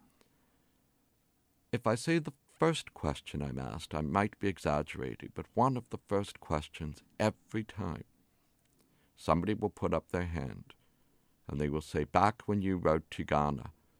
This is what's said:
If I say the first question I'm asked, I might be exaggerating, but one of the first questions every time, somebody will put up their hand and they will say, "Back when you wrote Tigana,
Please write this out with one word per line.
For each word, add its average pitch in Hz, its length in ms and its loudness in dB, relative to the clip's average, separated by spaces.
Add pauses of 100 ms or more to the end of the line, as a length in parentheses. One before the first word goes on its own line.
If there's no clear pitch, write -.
(1700)
If 117 160 0
I 113 80 4
say 165 220 2
the 151 140 -2 (260)
first - 360 0
question 71 480 -4
I'm 65 160 -4
asked, 65 360 -8
I 78 60 0
might 98 380 0
be 101 100 0
exaggerating, 73 880 -2
but - 200 -8
one 123 220 4
of 113 140 -8
the - 80 -8 (100)
first 101 300 -2
questions - 640 -4 (160)
every 107 460 -2
time, 90 400 -8 (1120)
somebody 87 380 2
will 101 160 -2
put 87 220 -2
up 82 180 -2
their 87 160 -2
hand 67 480 -8 (720)
and 73 120 -4
they 73 80 2
will 76 120 0
say, 76 240 -2
"Back 95 420 2
when 104 160 2
you 95 140 2
wrote 82 340 4
Tigana, 73 600 0 (300)